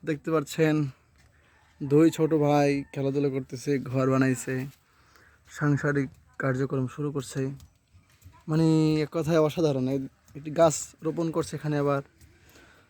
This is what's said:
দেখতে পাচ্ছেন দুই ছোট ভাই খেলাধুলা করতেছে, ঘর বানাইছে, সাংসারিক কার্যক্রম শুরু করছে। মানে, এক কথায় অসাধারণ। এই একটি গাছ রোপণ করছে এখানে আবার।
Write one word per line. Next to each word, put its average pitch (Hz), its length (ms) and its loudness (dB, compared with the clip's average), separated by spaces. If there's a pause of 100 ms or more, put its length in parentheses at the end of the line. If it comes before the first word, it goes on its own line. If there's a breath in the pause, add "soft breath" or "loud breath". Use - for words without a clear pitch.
দেখতে 160 260 -6
পাচ্ছেন 156 560 2 (960 soft breath)
দুই 151 280 6
ছোট 160 240 0
ভাই 143 580 2
খেলাধুলা 139 360 -2
করতেছে, 135 500 -4
ঘর 131 320 0
বানাইছে, 131 560 0 (840 soft breath)
সাংসারিক 143 600 0 (280)
কার্যক্রম 131 480 -2
শুরু 147 260 -6
করছে। 135 380 -6 (960)
মানে, 156 540 4
এক 147 100 -4
কথায় 160 280 2
অসাধারণ। 147 480 0
এই 135 200 -4 (280)
একটি 151 140 -12
গাছ 160 520 2
রোপণ 160 280 -4
করছে 156 260 -4
এখানে 151 220 -4
আবার। 143 240 0 (880 soft breath)